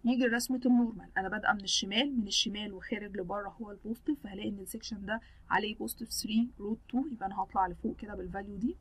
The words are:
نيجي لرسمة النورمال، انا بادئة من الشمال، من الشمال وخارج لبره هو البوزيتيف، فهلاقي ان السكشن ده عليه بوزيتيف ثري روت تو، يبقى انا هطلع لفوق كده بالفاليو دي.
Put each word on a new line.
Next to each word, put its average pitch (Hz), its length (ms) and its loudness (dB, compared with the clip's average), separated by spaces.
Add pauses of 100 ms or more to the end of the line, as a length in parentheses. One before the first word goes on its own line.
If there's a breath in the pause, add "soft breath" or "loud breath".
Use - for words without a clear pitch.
نيجي 247 220 6
لرسمة 240 400 2
النورمال، 233 500 6
انا 190 120 0
بادئة 214 240 2
من 208 80 2
الشمال، 220 600 2
من 202 60 0
الشمال 208 480 0
وخارج 202 420 -6
لبره 196 320 -4
هو 208 220 -10
البوزيتيف، 220 540 -4
فهلاقي 202 240 -6
ان 202 100 -4
السكشن 202 480 -8
ده 220 140 -2 (300 soft breath)
عليه 214 260 2
بوزيتيف 226 340 -6
ثري 220 380 2 (120)
روت 214 180 -2 (100)
تو، 254 140 2 (100)
يبقى 190 140 -6
انا 196 160 -2
هطلع 196 240 2
لفوق 175 300 -2
كده 208 180 -10
بالفاليو 196 420 -6
دي. 240 240 0